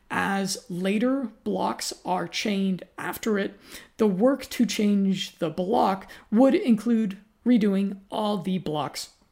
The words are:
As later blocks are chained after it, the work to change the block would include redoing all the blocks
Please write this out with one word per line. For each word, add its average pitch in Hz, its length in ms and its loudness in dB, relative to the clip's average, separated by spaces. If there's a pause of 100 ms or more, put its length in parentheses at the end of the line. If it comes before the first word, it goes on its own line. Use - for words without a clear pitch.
As 196 580 -2
later 214 640 0 (140)
blocks 196 500 -4 (100)
are 180 240 -2
chained 196 540 -2 (160)
after 208 400 -2
it, 196 220 -4 (380)
the 214 100 2
work 214 400 2
to - 180 0
change 196 720 0
the 156 140 -4
block 196 580 0 (220)
would 269 240 6
include 226 640 2 (260)
redoing 196 520 2 (140)
all 208 260 -2
the 185 200 -2
blocks 151 520 -4 (220)